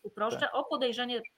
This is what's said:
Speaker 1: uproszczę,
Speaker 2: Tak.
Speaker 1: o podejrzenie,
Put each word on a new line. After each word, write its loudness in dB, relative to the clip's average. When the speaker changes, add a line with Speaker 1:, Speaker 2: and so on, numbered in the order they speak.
Speaker 1:
uproszczę, -2
Speaker 2:
Tak. 2
Speaker 1:
o 2
podejrzenie, 0